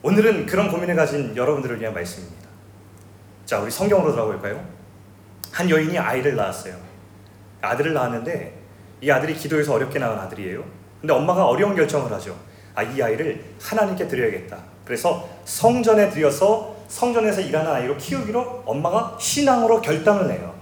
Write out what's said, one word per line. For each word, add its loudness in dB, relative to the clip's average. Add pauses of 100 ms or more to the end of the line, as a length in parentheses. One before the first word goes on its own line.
오늘은 4
그런 0
고민을 -2
가진 0
여러분들을 0
위한 -6
말씀입니다. -10 (960)
자, -2
우리 -4
성경으로 2
돌아볼까요? -4 (880)
한 -2
여인이 2
아이를 0
낳았어요. -4 (840)
아들을 0
낳았는데 -4 (440)
이 2
아들이 2
기도해서 0
어렵게 0
낳은 -2
아들이에요. -10 (380)
근데 2
엄마가 4
어려운 4
결정을 0
하죠. -8 (380)
"아, -2
이 -4
아이를 -2 (180)
하나님께 -2
드려야겠다." -4 (280)
그래서 -4 (160)
성전에 4
드려서 2 (100)
성전에서 0
일하는 -2
아이로 -2
키우기로 -6
엄마가 -2
신앙으로 4
결단을 2
해요. -8